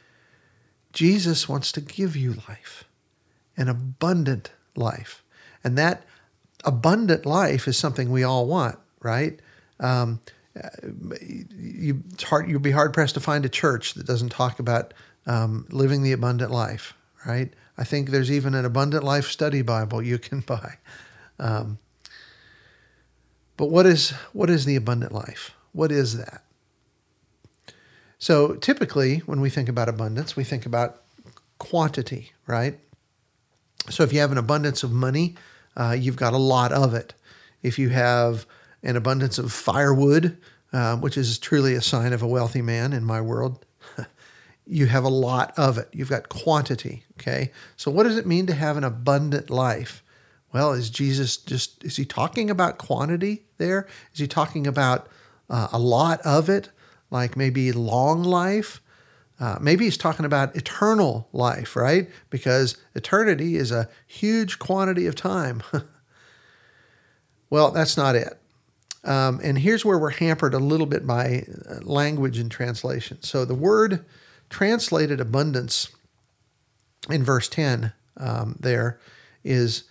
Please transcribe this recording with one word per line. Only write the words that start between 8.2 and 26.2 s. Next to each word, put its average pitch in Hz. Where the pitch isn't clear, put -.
all 127
want, 143
right? 135
Um, 123
uh, -
you, -
it's -
hard, 160
you'll 143
be 139
hard-pressed 147
to 139
find 147
a 127
church 127
that -
doesn't 120
talk 127
about, 120
um, 113
living 135
the 135
abundant 123
life, 113
right? 123
I 131
think 139
there's 135
even 135
an 131
abundant 139
life 139
study 143
Bible 113
you 120
can 139
<laughs> -
buy. 117
Um, 110
but 147
what 165
is, 165
what 202
is 160
the 139
abundant 120
life? -
What 151
is 127
that? -